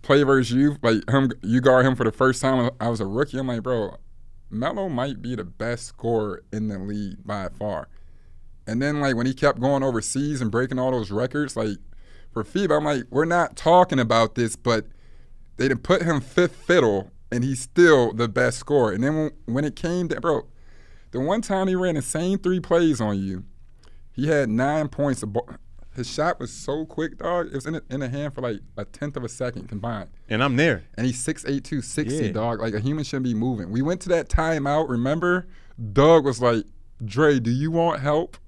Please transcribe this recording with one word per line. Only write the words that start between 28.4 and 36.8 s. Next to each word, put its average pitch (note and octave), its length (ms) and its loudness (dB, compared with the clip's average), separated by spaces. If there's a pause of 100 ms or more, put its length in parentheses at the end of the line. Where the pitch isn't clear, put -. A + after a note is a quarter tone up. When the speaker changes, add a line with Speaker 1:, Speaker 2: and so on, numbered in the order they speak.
Speaker 1:
like, A2+ 180 -6 (160)
a G2+ 80 -8
tenth D3 320 -10
of B2+ 80 -6
a A2 40 -8
second - 400 -8
combined. G#2+ 400 -8 (200)
Speaker 2:
And A2+ 140 0
I'm C3+ 140 2
there. C3+ 280 2 (120)
Speaker 1:
And A#2 100 -4
he's B2 120 -2
six - 280 -6
eight, C#3 180 -4
two C#3 180 -6
sixty, C#3 440 -4
Speaker 2:
Yeah. F2 60 -2
Speaker 1:
dog. A2 280 -4
Like, A2+ 140 -4
a G#2+ 60 -2
human C#3+ 240 -2
shouldn't C3 200 -4
be A#2+ 100 0
moving. G#2+ 360 -2
We A#2+ 120 0
went F3 200 -2
to F#3 80 -10
that E3 200 0
timeout, D#3 580 2
remember? E3 580 0 (460)
Doug D3+ 320 8
was B2 160 0
like, A#2 240 4 (400)